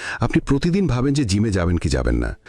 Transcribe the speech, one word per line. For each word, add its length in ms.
আপনি 260
প্রতিদিন 420
ভাবেন 260
যে 100
জিমে 280
যাবেন 260
কি 120
যাবেন 260
না, 220